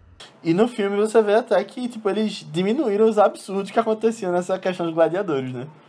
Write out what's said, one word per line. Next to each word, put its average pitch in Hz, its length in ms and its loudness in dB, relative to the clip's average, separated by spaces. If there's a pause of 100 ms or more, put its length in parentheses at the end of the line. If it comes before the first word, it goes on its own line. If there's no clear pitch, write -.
(440)
E 165 100 2
no 220 140 4
filme 202 280 -2
você 220 240 2
vê 208 140 4
até 214 300 2
que, 247 240 -8
tipo, 220 200 -4
eles 196 440 -2
diminuíram 214 560 2
os 208 100 0
absurdos 196 540 0
que 247 80 0
aconteciam 220 500 -2
nessa 180 260 -2
questão 185 300 -4
dos 165 80 -4
gladiadores, 160 580 0
né? 123 140 -10 (220)